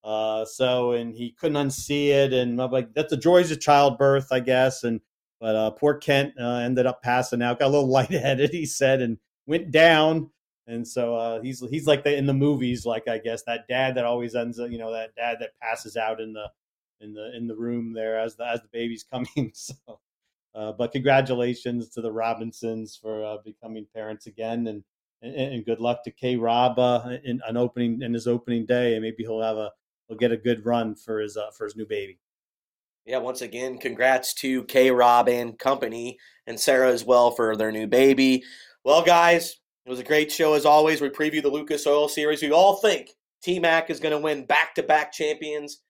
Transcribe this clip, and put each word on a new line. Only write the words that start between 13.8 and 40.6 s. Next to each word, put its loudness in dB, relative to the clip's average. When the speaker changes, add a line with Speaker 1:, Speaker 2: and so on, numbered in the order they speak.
Speaker 1:
that -2
always -4
ends -6
up, -8
you -10
know, -10
that -10
dad -6
that -14
passes -8
out -4
in -12
the, -12
in -18
the, -16
in -10
the -8
room -6
there -4
as -6
the, -8
as -4
the -20
baby's -8
<laughs> -18
coming. -6
So, -18
uh, -8
but -6
congratulations 0
to -10
the -6
Robinsons -8
for, -10
uh, -10
becoming -18
parents -12
again, -6
and, -10
and, -14
and -6
good -2
luck -2
to -12
K -4
Rob, 2
uh, 0
in -6
an -4
opening, -2
in -4
his -4
opening -2
day, 2
and -2
maybe -8
he'll -6
have -2
a, -8
he'll -14
get 2
a -4
good -2
run 0
for -6
his, -8
uh, -8
for -12
his -10
new -10
baby. -8
Speaker 2:
Yeah, -4
once -8
again, -10
congrats 0
to -4
K-Rob 6
and -4
company, -4
and -12
Sarah 4
as -2
well 6
for 0
their -2
new -6
baby. 6
Well, 6
guys, 4
it -20
was -8
a -10
great 0
show 2
as 2